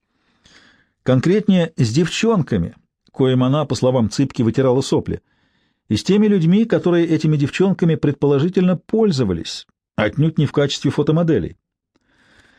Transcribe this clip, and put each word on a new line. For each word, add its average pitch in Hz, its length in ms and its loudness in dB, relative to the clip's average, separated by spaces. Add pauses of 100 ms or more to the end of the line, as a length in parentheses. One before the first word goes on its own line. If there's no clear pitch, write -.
(1040)
Конкретнее, 175 720 2
с 113 160 0
девчонками, 160 800 -2 (380)
коим 131 320 0
она, 143 200 0
по 135 100 -4
словам 127 360 0
Цыпки, 135 320 -2
вытирала 127 380 2
сопли, 131 400 -2 (680)
и 107 80 0
с - 60 -4
теми 208 240 2
людьми, 202 380 2
которые 175 420 0
этими 156 300 0
девчонками 170 580 0
предположительно 151 800 0
пользовались, 131 920 -2 (280)
отнюдь 120 440 -2
не 147 80 2
в - 60 -10
качестве 143 380 -2
фотомоделей. 151 680 0 (1040)